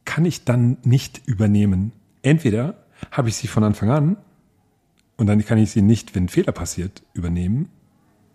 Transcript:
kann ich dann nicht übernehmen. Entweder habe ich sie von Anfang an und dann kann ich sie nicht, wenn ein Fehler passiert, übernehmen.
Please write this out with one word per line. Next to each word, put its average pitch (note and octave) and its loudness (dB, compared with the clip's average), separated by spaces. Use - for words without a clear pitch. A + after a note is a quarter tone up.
kann - -2
ich - -4
dann B2 2
nicht - 0
übernehmen. G#2 2
Entweder C3+ 0
habe A#2+ -2
ich G#2 -4
sie - -10
von G#2+ 0
Anfang G#2 0
an D3+ 0
und G#2 2
dann G#2 2
kann A2+ 0
ich G#2+ 2
sie A2 0
nicht, G#2+ 2
wenn F2+ 0
ein F2 -4
Fehler - -2
passiert, - -10
übernehmen. F2+ -4